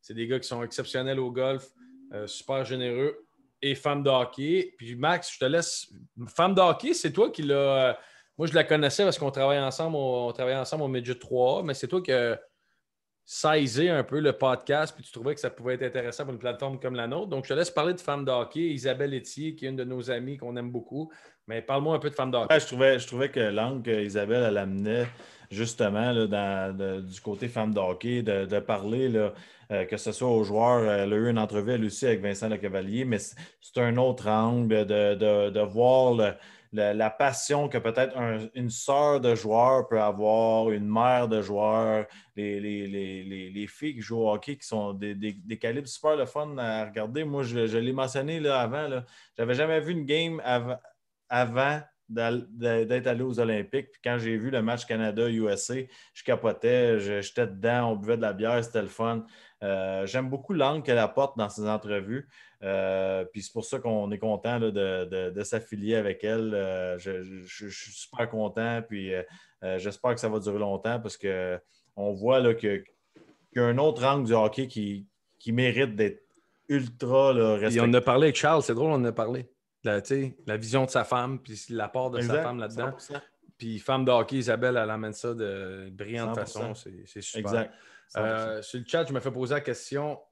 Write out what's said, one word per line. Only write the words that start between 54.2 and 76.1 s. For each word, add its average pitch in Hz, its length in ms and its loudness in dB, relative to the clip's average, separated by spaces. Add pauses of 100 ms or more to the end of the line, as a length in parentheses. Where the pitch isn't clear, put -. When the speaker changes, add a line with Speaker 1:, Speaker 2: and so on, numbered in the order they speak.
Speaker 2:
vu 113 140 -4
le 127 100 0
match 117 240 0
Canada-U 110 640 0
S 98 220 -2
A, 123 40 -4 (380)
je - 120 -20
capotais, 117 720 2
je, 101 220 -2
j'étais 117 260 -2
dedans, 117 460 0
on 107 40 -2
buvait 107 200 0
de 113 60 -2
la 107 100 0
bière, 113 320 0
c'était 117 180 -2
le 98 60 -6
fun. 113 360 -4 (380)
Euh, 95 440 -2
j'aime 131 220 -2
beaucoup 135 240 -6
l'angle 147 300 2
qu'elle 123 160 4
apporte 113 400 2
dans 104 100 0
ses 104 180 -6
entrevues. 104 640 -4 (340)
Euh, 95 640 0
puis 98 180 -12
c'est - 100 -14
pour 110 120 -6
ça 135 140 -6
qu'on 107 320 -2
est 104 80 -4
content 110 400 -2
là, 113 120 0
de, 95 340 -2
de, 92 260 -4
de 98 120 -6
s'affilier 107 540 -4
avec 101 280 -2
elle. 110 300 -2
Euh, 92 440 -2
je, 92 240 -8
je, 95 220 -14
je, 101 240 -16
je 92 160 -14
suis 104 80 -20
super 120 360 -6
content. 113 580 -4
Puis, 98 280 -8
euh, 90 80 -4 (400)
euh, 92 160 -4
j'espère 104 360 -2
que 117 60 -10
ça 117 80 -2
va 107 100 -2
durer 101 200 -4
longtemps 104 420 -2
parce 110 160 -10
que 92 420 -4 (380)
on 101 160 -2
voit 117 280 2
là, 120 140 4
que, 104 240 -2
qu'il 98 60 -10 (720)
y - 40 -2
a 120 40 6
un 120 140 2
autre 139 260 2
angle 139 220 2
du 113 80 4
hockey 110 340 2
qui, 101 380 -6 (320)
qui 113 140 -6
mérite 123 440 2
d'être 104 260 0 (460)